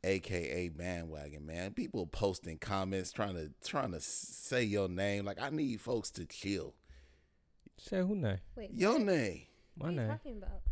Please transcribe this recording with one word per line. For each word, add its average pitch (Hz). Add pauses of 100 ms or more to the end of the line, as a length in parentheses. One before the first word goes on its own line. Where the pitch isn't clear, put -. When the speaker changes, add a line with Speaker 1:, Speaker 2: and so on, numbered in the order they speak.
Speaker 1:
A 95
K 85
A 85
bandwagon, 78
man. 87
People 104
posting 90
comments, 95
trying 101
to, 78 (140)
trying 131
to 87
s-, -
say -
your 101
name. 101
Like, 101
I 135
need 139
folks 117
to 90
chill. 85 (1040)
Speaker 2:
Say -
who 190
name? 110 (180)
Speaker 3:
Wait, 220
Speaker 1:
Your 214
Speaker 3:
what? 302
Speaker 1:
name. 131 (320)
Speaker 2:
My 147
Speaker 3:
What -
are 175
you 156
Speaker 2:
name. 110
Speaker 3:
talking 220
about? - (120)